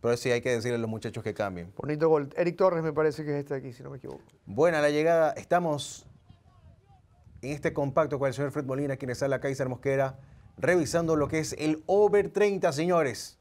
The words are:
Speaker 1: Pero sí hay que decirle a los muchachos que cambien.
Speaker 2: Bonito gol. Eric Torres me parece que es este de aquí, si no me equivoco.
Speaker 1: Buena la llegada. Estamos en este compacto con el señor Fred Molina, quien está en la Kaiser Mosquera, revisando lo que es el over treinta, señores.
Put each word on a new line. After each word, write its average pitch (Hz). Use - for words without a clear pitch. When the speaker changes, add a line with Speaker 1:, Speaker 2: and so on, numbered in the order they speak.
Speaker 1:
Pero 120
sí 131
hay 120
que 127
decirle 120
a 117
los 113
muchachos 110
que 107
cambien. 92
Speaker 2:
Bonito 151
gol. 147
Eric 170
Torres 175
me 160
parece 156
que 147
es 143
este 143
de 135
aquí, 135
si 120
no 135
me 139
equivoco. 135
Speaker 1:
Buena 151
la 147
llegada. 156
Estamos 160
en 139
este 151
compacto 143
con 139
el 127
señor 139
Fred 143
Molina, 135
quien 127
está 139
en 139
la 127
Kaiser 135
Mosquera, 135
revisando 165
lo 147
que 160
es 151
el 156
over 202
treinta, 190
señores. 160